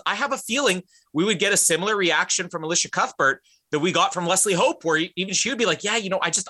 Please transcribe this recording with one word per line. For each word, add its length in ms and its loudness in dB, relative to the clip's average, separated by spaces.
I 100 -2
have 160 -2
a 60 -4
feeling 460 0
we 120 0
would 120 0
get 140 2
a 60 2
similar 400 0
reaction 520 0
from 140 -10
Alicia 260 -2
Cuthbert 520 0
that 80 0
we 120 0
got 220 2
from 120 -4
Leslie 280 2
Hope, 320 0
where 120 2
e-, 180 -4
even 180 -4
she 160 0
would 100 -2
be 60 2
like, 180 0
"Yeah, 140 -2
you 120 -4
know, 120 -2
I 80 0
just, 200 -4